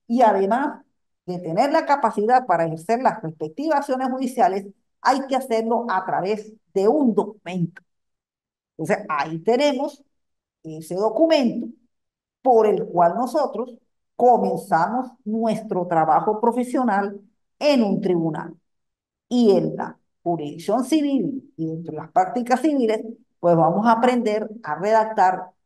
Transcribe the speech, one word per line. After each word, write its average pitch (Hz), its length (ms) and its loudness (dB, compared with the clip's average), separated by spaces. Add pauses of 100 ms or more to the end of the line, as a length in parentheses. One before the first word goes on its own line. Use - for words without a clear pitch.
y 233 160 0
además 214 600 2 (420)
de 175 140 -8
tener 180 320 0
la 311 140 2
capacidad 247 600 2
para 170 200 2
ejercer 160 360 -2
las 233 200 0
respectivas 269 580 -4
acciones 262 300 -4
judiciales, 214 560 0 (360)
hay 269 260 2
que 269 100 0
hacerlo 233 520 -2
a 185 160 -2
través 180 460 -4 (220)
de 196 160 2
un 262 260 2
documento. 185 640 -4 (960)
Entonces, 202 300 -4
ahí 160 320 -6
tenemos 262 640 0 (580)
ese 160 340 -10
documento 254 720 2 (760)
por 226 260 6
el 190 180 0
cual 175 300 2
nosotros 247 600 -4 (400)
comenzamos 202 920 2 (140)
nuestro 214 640 -2
trabajo 165 540 0
profesional 233 760 -2 (420)
en 277 220 2
un 196 200 0
tribunal. 165 540 -2 (760)
Y 233 240 4
en 160 200 0
la - 200 -8 (280)
jurisdicción 170 600 -4
civil 277 720 -2
y 160 120 -6
dentro 160 240 -8
de 151 80 -10
las - 120 -16
prácticas 240 500 0
civiles, 247 380 2 (400)
pues 175 160 4
vamos 165 300 2
a 240 60 6
aprender 220 580 0 (140)
a 151 120 -8
redactar 220 760 2 (140)